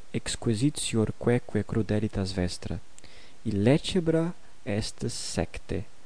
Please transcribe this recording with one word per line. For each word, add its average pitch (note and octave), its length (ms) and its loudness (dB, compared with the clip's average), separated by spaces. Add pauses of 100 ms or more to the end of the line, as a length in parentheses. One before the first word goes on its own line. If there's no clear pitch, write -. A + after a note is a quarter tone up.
(120)
exquisitior - 1040 2
quaeque A#2 460 2
crudelitas G#2 720 0
vestra. F2+ 420 -2 (680)
Illecebra D#3+ 880 4 (320)
est G#2+ 420 -2
secte. - 760 -4 (220)